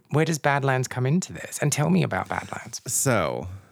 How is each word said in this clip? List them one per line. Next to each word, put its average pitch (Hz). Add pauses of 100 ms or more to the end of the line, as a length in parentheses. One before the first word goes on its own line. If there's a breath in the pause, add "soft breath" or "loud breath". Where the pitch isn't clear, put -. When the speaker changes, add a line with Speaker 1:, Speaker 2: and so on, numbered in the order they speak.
(120)
Speaker 1:
where 151
does 156
Badlands 135
come 127
into 170
this? -
And 151
tell 151
me 180
about -
Badlands. -
Speaker 2:
So, 85 (240 loud breath)